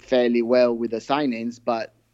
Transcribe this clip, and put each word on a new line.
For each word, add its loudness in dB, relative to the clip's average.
fairly 2
well 2
with -4
the -4
signings, -4
but -4